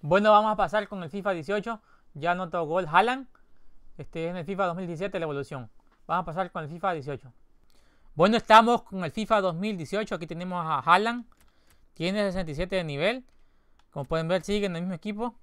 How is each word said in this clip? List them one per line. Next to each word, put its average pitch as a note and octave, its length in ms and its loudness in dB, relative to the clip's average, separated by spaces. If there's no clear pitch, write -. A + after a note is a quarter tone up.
Bueno, G3+ 220 6
vamos G#3+ 220 8
a G#3+ 40 -2
pasar G#3 300 0
con F#3+ 160 -10
el D#3+ 80 -10
fifa G3 220 -4
dieciocho. G3+ 500 -4
Ya D3+ 160 -2
anotó F3 340 -2
gol E3+ 240 0
Haaland. A#3 380 2
Este E3 280 -8
es E3+ 40 -4
en F3+ 60 -8
el F3 80 -8
fifa G3 200 -2
dos E3+ 120 -2
mil F#3 100 -8
diecisiete F3+ 320 -6
la E3 60 -4
evolución. C#3 440 -8
Vamos F3 160 -2
a E3 40 -8
pasar F3 260 -6
con E3+ 100 -8
el D3 80 -10
fifa F3 220 -4
dieciocho. C3+ 400 -10
Bueno, G3+ 220 4
estamos A3+ 460 8
con F#3 220 -8
el D3+ 60 -4
fifa A3 300 0
dos F3+ 160 0
mil G3+ 200 -4
dieciocho. G3 380 -4
Aquí E3 140 -10
tenemos F3 360 -6
a D#3 140 -2
Haaland. G#3+ 480 2
Tiene F#3+ 300 -2
sesenta F#3 300 -4
y - 20 -8
siete F#3 220 -4
de F3+ 80 -2
nivel. E3+ 400 -2
Como C#3+ 140 -8
pueden D#3+ 240 -2
ver, F3 160 0
sigue G3+ 220 0
en F3+ 100 -4
el E3+ 60 -4
mismo F#3 120 -4
equipo. G#3+ 480 -6